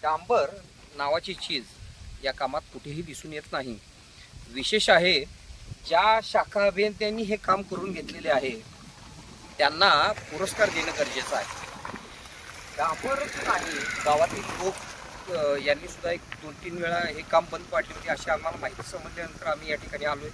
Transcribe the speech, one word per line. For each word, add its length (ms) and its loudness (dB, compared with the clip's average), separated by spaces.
डांबर 480 2
नावाची 380 0
चीज 300 -4
या 100 0
कामात 280 -2
कुठेही 280 -8
दिसून 320 -12
येत 80 -6
नाही. 280 -4
विशेष 400 2
आहे, 300 8
ज्या 360 6
शाखा 420 2
अभियंत्यांनी 580 2
हे 120 0
काम 260 2
करून 300 -6
घेतलेले 380 -6
आहे, 340 2
त्यांना 540 6
पुरस्कार 580 0
देणं 300 -2
गरजेचं 360 -2
आहे. 100 0
डांबरच 720 -2
नाही, 320 0
गावातील 380 6
लोक, 100 2
अ, 340 2
यांनी 220 2
सुद्धा 240 -4
एक 100 -2
दोन 120 -12
तीन 240 -8
वेळा 220 0
हे 220 -4
काम 300 4
बंद 140 -8
पाडले 280 0
होते, 160 -8
अशी 220 0
आम्हाला 260 0
माहिती 340 -6
समजल्यानंतर 560 -8
आम्ही 220 -2
या 60 0
ठिकाणी 300 -6
आलोय. 280 -2